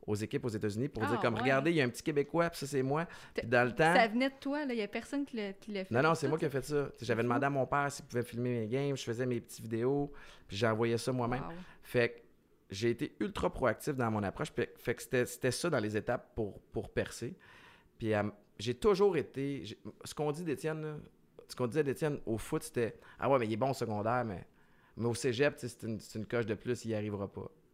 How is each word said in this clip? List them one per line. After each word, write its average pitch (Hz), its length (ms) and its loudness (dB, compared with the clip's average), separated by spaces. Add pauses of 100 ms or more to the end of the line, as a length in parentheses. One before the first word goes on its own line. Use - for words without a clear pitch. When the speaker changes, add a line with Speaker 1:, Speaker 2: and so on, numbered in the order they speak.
Speaker 1:
aux 107 80 0
équipes 110 300 -2
aux 127 60 0
États-Unis 107 380 -2
pour 110 140 -4
Speaker 2:
Ah, - 60 0
Speaker 1:
dire - 120 2
comme, 117 140 4
Speaker 2:
ouais. « 107 80 0
Speaker 1:
Regardez, 135 300 4
il 170 60 4
y - 20 4
a 131 40 6
un 123 40 2
petit - 160 -6
Québécois, 160 440 2
puis - 120 -6
ça, 143 80 -6
c'est 139 140 0
moi. » 143 240 0 (280)
Speaker 2:
T'as - 80 -2
Speaker 1:
Puis 113 80 -4
dans 123 160 8
le 117 80 0
temps 160 180 6
Speaker 2:
Ça 233 140 8
venait 240 240 2
de 269 80 -18
toi, 294 260 -4
là, 262 80 -4
il 240 60 -2
y 214 40 0
a 202 40 -2
personne 233 380 -4
qui 269 120 -10
l'a, 208 160 -4
qui 208 200 -14
l'a 190 120 -4
fait - 80 -6
Speaker 1:
Non, 117 80 4
non, 156 100 6
Speaker 2:
pour 165 60 6
Speaker 1:
c'est 143 100 -2
Speaker 2:
toi, - 20 2
Speaker 1:
moi 156 100 2
qui 165 60 0
ai 151 60 2
Speaker 2:
toi ? 135 100 0
Speaker 1:
fait 123 60 -6
ça. 143 260 0
Tu - 80 -20
sais, 117 60 -6
j'avais 113 160 2
Speaker 2:
C'est - 20 4
Speaker 1:
demandé 123 160 4
Speaker 2:
fou. 135 60 2
Speaker 1:
à 139 40 2
mon 135 160 2
père 143 240 0
s'il - 140 -10
pouvait 120 180 -2
filmer 120 380 -2
mes 110 80 -2
games, 135 280 0
je - 60 -6
faisais 123 240 -2
mes 120 140 0
petites - 240 -16
vidéos, 127 480 0 (340)
puis - 100 -10
j'envoyais 117 400 4
ça 117 140 0
moi-même. 123 320 0
Speaker 2:
Wow. 165 120 -8 (280)
Speaker 1:
Fait 120 280 2
que - 100 -16 (500)
j'ai 107 200 2
été 127 280 -4
ultra 180 340 -2
proactif 127 440 0
dans 120 160 2
mon 107 100 2
approche, 101 300 -4
puis 117 140 0 (100)
fait - 180 -2
que - 80 -10
c'était, 123 240 0
c'était - 240 -2
ça 170 200 -2
dans 139 100 2
les 107 160 -2
étapes - 400 -4
pour, 107 240 -4 (120)
pour 107 200 -4
percer. 120 420 -4 (640)
Puis, 107 160 0
euh, 104 80 4 (380)
j'ai 117 140 -2
toujours 196 420 4
été, 135 480 -4
j'ai, 107 140 -12 (260)
ce - 100 -12
qu'on 151 160 -2
dit 156 140 -6
d'Étienne, 156 380 -4
là, 151 140 -8 (520)
ce - 80 -14
qu'on 127 100 0
disait 151 180 2
d'Étienne 143 420 0
au 110 120 0
foot, 156 240 -4
c'était, « - 340 -2 (220)
Ah 117 100 0
ouais, 135 120 6
mais 113 80 0
il 110 40 0
est 110 40 0
bon 131 140 0
au 127 40 0
secondaire, 110 500 0
mais, 98 220 -8 (500)
mais 110 120 0
au 120 60 2
cégep, 139 420 2
tu - 60 -12
sais, 123 180 -8
c'est - 80 -12
une, 113 100 -4
c'est - 180 -12
une 107 100 -6
coche 120 200 0
de 107 80 0
plus, 117 300 -4
il 113 80 -2
y - 20 0
arrivera 104 320 -2
pas. » - 240 -10 (240)